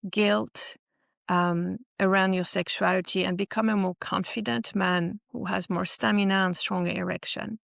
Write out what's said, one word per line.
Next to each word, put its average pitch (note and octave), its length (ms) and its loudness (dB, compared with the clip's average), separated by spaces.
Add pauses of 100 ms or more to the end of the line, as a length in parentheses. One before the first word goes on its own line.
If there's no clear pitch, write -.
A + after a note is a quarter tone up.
guilt, G#3 680 0 (520)
um, F3 500 2 (200)
around F#3+ 340 4
your F3+ 120 2
sexuality F#3 800 0
and F#3 120 0
become G#3 320 -2
a A3 80 2
more F#3 240 0
confident A3+ 760 -4
man F3+ 460 0 (120)
who - 140 -8
has F#3 220 -2
more F3+ 160 -2
stamina G3 640 2
and F3+ 100 0
stronger F3+ 360 -2
erection. F#3 680 -6 (100)